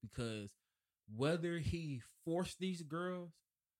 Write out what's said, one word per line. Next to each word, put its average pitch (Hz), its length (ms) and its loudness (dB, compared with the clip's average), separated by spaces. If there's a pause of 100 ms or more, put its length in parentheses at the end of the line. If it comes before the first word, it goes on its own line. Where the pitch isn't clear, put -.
because 107 480 -2 (680)
whether 165 420 2
he 151 440 0 (220)
forced 170 360 0
these 180 240 0
girls, 175 480 -2 (480)